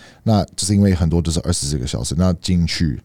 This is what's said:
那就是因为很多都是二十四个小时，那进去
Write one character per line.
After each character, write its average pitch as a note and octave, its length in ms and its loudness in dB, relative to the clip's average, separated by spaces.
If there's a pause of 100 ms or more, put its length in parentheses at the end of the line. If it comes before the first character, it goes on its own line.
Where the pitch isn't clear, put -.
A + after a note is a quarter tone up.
(220)
那 G#2+ 220 2 (120)
就 - 100 -6
是 G#2 80 0
因 G2+ 60 4
为 G2+ 140 4
很 E2 140 0
多 E2+ 140 2
都 E2 80 -2
是 D#2+ 100 -2
二 F2 120 -2
十 D2 140 -4
四 C#2+ 120 -4
个 B1 80 -4
小 A#1 160 -6
时， - 160 -6
那 F#2 160 2
进 F2 320 0
去 D2+ 380 -2